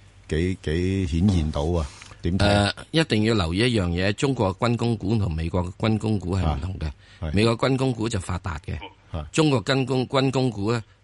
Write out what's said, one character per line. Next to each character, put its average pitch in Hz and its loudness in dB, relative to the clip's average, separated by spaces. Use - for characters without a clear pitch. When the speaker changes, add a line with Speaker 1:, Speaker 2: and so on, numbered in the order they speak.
Speaker 1:
幾， 87 -2
幾 90 0
顯 82 2
現 82 2
到 73 -2
啊， 82 0
點 92 0
睇？ 101 4
Speaker 2:
誒， 101 4
一 160 2
定 107 0
要 113 2
留 87 0
意 95 -2
一 117 2
樣 87 0
嘢， 92 0
中 139 0
國 98 0
軍 117 0
工 117 0
股 101 0
同 90 0
美 80 -2
國 90 0
軍 110 2
工 110 0
股 90 -2
係 92 0
唔 71 -6
同 90 -6
嘅。 76 -6
Speaker 1:
啊， 73 -6
係。 78 -4
Speaker 2:
美 104 4
國 117 2
軍 131 2
工 131 0
股 110 -4
就 101 -4
發 90 -6
達 87 -8
嘅， - -6
Speaker 1:
啊。 73 -8
Speaker 2:
中 156 4
國 117 2
軍 131 0
工， 127 0
軍 135 2
工 127 2
股 104 -2
咧， 117 0